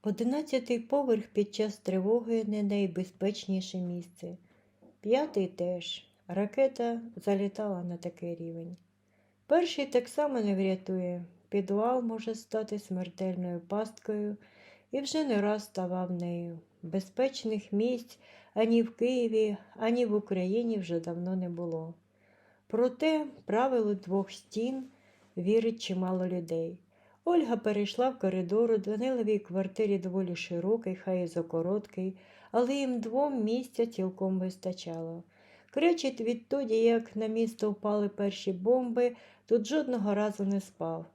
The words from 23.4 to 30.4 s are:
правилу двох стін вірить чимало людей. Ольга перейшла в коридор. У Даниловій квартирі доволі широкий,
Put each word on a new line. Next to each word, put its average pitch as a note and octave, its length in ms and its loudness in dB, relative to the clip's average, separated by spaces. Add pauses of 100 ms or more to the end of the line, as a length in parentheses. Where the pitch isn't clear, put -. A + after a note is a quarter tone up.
правилу A3 500 2
двох F#3+ 380 -2
стін B3+ 520 -4 (520)
вірить A3 460 2
чимало F#3 440 -2
людей. E3+ 520 -4 (500)
Ольга C#4 280 4
перейшла G#3 520 2
в C4 100 -2
коридор. G3 540 2
У G#3+ 60 4
Даниловій G#3+ 600 0
квартирі G3 600 0
доволі F3+ 380 -2
широкий, F#3 600 -2